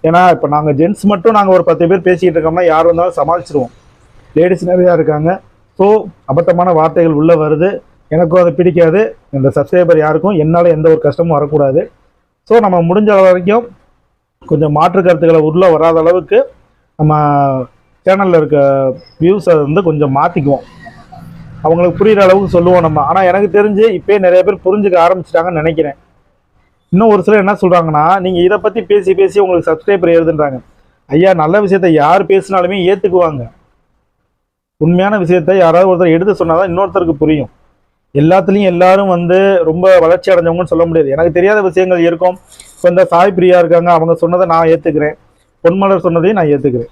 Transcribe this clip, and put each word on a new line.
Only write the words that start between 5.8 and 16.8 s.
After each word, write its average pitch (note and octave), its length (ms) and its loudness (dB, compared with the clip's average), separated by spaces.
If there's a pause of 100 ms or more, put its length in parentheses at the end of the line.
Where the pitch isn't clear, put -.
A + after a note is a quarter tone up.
அபத்தமான E3+ 460 0
வார்த்தைகள் D#3+ 400 0
உள்ள D#3+ 220 2
வருது, D#3 460 -2 (260)
எனக்கும் E3+ 340 0
அது E3+ 120 2
பிடிக்காது. E3+ 640 0 (140)
இந்த C3+ 260 -2
சப்ஸ்கிரைபர் E3+ 420 0
யாருக்கும் D#3+ 400 -2
என்னால E3+ 320 0
எந்த D#3+ 200 0
ஒரு D#3+ 100 2
கஷ்டமும் E3 340 -2
வரக்கூடாது. C#3+ 580 -2 (520)
So, A#3 160 2
நம்ம F#3 220 0
முடிஞ்ச G3+ 400 2
வரைக்கும் F#3+ 460 2 (760)
கொஞ்சம் D3 260 -2
மாற்று F3 320 0
கருத்துக்களை E3 400 2
உள்ள E3+ 280 2
வராத E3 280 2
அளவுக்கு F3 520 0 (460)